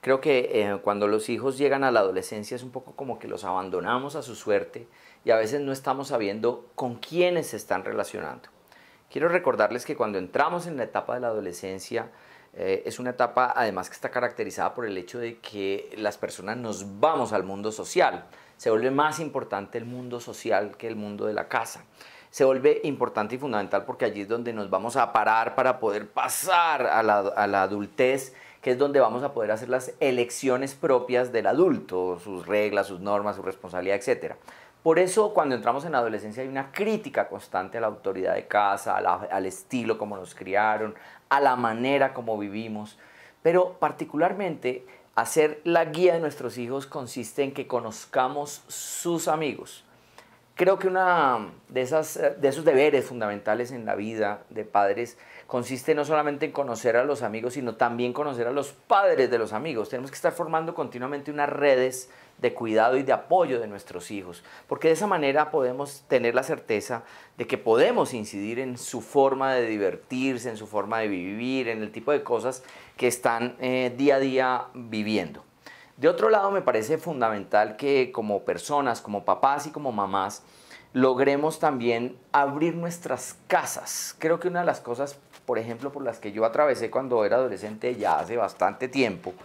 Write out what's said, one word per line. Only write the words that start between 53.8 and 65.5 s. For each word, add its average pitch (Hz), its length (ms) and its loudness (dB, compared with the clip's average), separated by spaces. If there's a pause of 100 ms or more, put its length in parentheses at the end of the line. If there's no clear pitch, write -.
la 101 120 -2
vida 107 540 -4
de 107 140 -8
padres 104 540 0 (300)
consiste 127 480 0
no 147 80 0
solamente 147 420 0
en - 60 -6
conocer 117 440 0
a 123 60 6
los 139 200 0
amigos, 113 320 -4
sino 123 200 -4
también 120 380 0
conocer 123 340 -4
a 123 60 -2
los 139 200 -4
padres 156 600 4
de 117 60 2
los 107 140 -2
amigos. 113 360 -4
Tenemos 131 240 -8
que - 20 -16
estar - 160 0
formando 165 460 -2
continuamente 143 560 -6
unas 147 160 0
redes 135 600 4 (300)
de 120 160 2
cuidado 113 420 4
y 139 60 2
de 135 100 2
apoyo 151 460 2
de 113 80 -4
nuestros 98 460 -12
hijos, 90 320 -12 (240)
porque 147 200 0
de 160 60 6
esa 202 140 0
manera 151 420 2